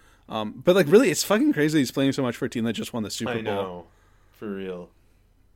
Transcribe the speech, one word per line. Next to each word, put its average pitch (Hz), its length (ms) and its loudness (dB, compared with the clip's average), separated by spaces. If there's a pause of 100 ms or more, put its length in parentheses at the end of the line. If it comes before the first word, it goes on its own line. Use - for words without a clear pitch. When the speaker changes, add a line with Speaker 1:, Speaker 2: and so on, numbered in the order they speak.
(300)
Speaker 1:
Um, 110 340 -6
but, 180 120 6
like, 180 120 4
really, 202 240 8
it's 147 120 -2
fucking 247 300 2
crazy 151 260 2
he's 123 120 0
playing 135 220 0
so 143 80 -4
much 120 140 -2
for - 100 -6
a 117 40 -4
team 113 140 -4
that 113 100 -2
just 110 200 -8
won 113 100 -4
the 98 80 -8
Super 117 200 -6
Speaker 2:
I 120 40 -4
Speaker 1:
Bowl. 113 80 -4
Speaker 2:
know. 95 440 -6 (440)
For 110 240 -12
real. 90 340 -10 (680)